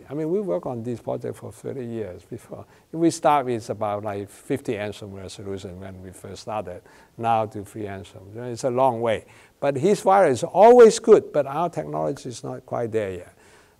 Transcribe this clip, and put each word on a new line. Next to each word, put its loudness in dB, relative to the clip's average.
I -16
mean, -4
we -2
work -4
on -8
this -8
project -8
for -16
thirty -12
years -10
before. -16
We 0
start 2
with -4
about, -6
like, -8
fifty -6
angstrom -10
resolution -12
when -16
we -16
first -16
started, -8
now 0
to -12
three -12
angstrom. -14
You -14
know, -10
it's -6
a 0
long 0
way. -2
But -2
his 2
virus 4
is -8
always 10
good, 6
but 0
our -2
technology -6
is -14
not -12
quite -4
there -2
yet. -14